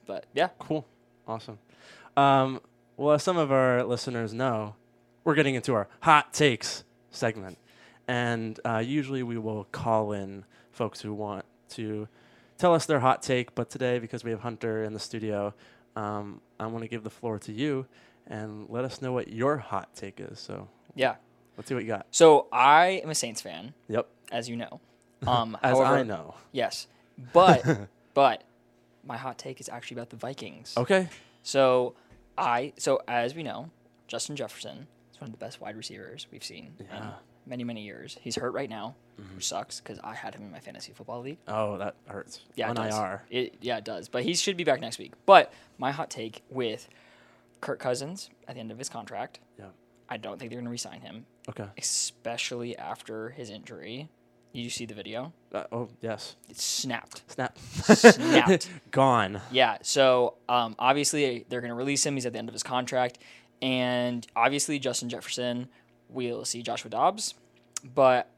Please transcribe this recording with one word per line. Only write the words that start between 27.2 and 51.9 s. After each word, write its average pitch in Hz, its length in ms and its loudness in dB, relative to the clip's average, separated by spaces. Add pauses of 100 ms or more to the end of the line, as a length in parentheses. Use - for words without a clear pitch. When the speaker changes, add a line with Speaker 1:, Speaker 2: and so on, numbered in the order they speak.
Speaker 1:
But, 170 320 8 (380)
Speaker 2:
<laughs> - 120 -20
Speaker 1:
but 131 300 4 (640)
my 120 100 -10
hot 123 220 -10
take 135 240 -14
is - 80 -14
actually 120 260 -12
about 117 140 -12
the 120 80 -16
Vikings. 113 580 -12
Speaker 2:
Okay. 185 320 2 (360)
Speaker 1:
So 127 520 4 (420)
I, 123 400 0
so 139 300 0
as 120 260 -2
we 165 80 -12
know, 139 280 -10 (400)
Justin - 260 -8
Jefferson 123 500 -12 (280)
is - 80 -20
one 139 80 -14
of - 20 -14
the 110 60 -16
best - 240 -14
wide 107 160 -12
receivers 101 520 -16
we've - 140 -20
seen - 340 -16
in 98 100 -18
Speaker 2:
Yeah. 107 240 -12 (340)
Speaker 1:
many, 123 180 -10
many 117 200 -8
years. 98 360 -16
He's 117 160 -8
hurt 123 160 -4
right 131 180 -6
now, 110 260 -10 (220)
Speaker 2:
Mm-hmm. 95 200 -18
Speaker 1:
which 90 100 -6
sucks - 320 -8
'cause - 240 -14
I 107 100 -12
had - 220 -12
him - 60 -18
in 101 100 -16
my 78 80 -16
fantasy - 320 -18
football 117 300 -12
league. 135 160 -12 (100)
Speaker 2:
Oh, 104 300 -2
that 101 180 -6 (120)
hurts. - 340 -14 (140)
Speaker 1:
Yeah, 117 100 -4
it 107 60 -2
Speaker 2:
On 120 40 -2 (120)
Speaker 1:
does. 107 60 -2
Speaker 2:
I 107 40 0
R. 98 320 -4
Speaker 1:
It, 123 320 -4
yeah, 120 160 -4
it 104 80 -10
does. 104 240 -10
But 123 140 -4
he 170 100 -2
should 180 240 0
be 175 80 -2
back 143 160 4
next 117 180 -8
week. 87 140 -16 (120)
But 185 280 10 (240)
my 131 140 -2
hot 147 180 -6
take 113 400 -12
with 117 400 -6 (720)
Kirk - 180 -6
Cousins 135 500 -6 (160)
at 135 100 -14
the 123 40 -14
end 113 140 -12
of 113 40 -16
his 131 120 -10
contract, 113 500 -10 (180)
Speaker 2:
Yeah. 101 100 -18 (420)
Speaker 1:
I 120 80 -8
don't 107 200 -12
think 117 140 -14
they're 123 80 -12
gonna 120 100 -10
re-sign 120 300 -10
him. 110 280 -20 (200)
Speaker 2:
Okay. 110 300 -10
Speaker 1:
Especially - 1000 -6